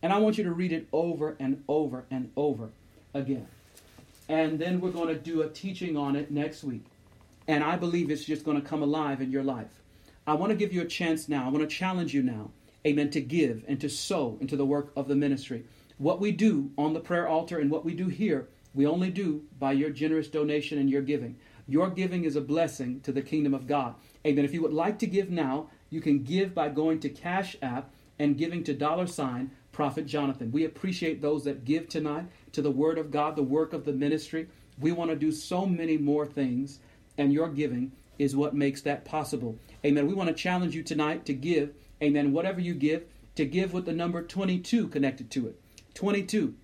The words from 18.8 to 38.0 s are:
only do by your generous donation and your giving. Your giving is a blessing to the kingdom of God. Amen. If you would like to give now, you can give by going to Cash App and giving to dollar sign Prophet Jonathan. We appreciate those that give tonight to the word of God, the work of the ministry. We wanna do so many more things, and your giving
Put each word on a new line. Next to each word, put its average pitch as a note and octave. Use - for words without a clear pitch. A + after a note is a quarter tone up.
only F3+
do F3+
by C#3
your D3
generous D#3
donation D3
and C#3
your C#3
giving. C3
Your D#3+
giving F3+
is D3
a D3
blessing C#3
to C#3
the C3+
kingdom D3
of B2+
God. C3+
Amen. C#3+
If C#3+
you E3
would D3+
like F3
to A3+
give F#3
now, D3+
you D#3
can C#3+
give F3+
by D3+
going D#3
to C#3+
Cash F#3
App C3
and D3
giving E3
to D3
dollar D#3
sign C3
Prophet D3
Jonathan. C3+
We D#3
appreciate D#3+
those D3
that C#3
give D#3+
tonight D3+
to D3+
the C#3+
word D#3
of D3+
God, D3+
the D3+
work D3+
of C#3
the C#3+
ministry. D3+
We D#3
wanna E3
do D3+
so F3+
many E3
more D3
things, C3+
and C#3+
your D#3+
giving C3+